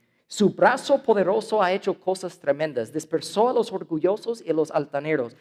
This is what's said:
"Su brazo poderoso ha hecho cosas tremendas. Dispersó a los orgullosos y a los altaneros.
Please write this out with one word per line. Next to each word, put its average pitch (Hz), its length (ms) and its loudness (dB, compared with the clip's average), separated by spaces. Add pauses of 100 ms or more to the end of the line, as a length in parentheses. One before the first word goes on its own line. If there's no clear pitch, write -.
(280)
"Su 196 260 2
brazo 254 480 2
poderoso 208 600 0
ha 180 100 2
hecho 196 280 -2
cosas 185 380 -6
tremendas. 143 540 0
Dispersó 156 580 -2
a 254 40 -2
los 226 180 0
orgullosos 185 720 -2
y 165 40 -10
a 160 40 2
los 156 180 0
altaneros. 143 680 -2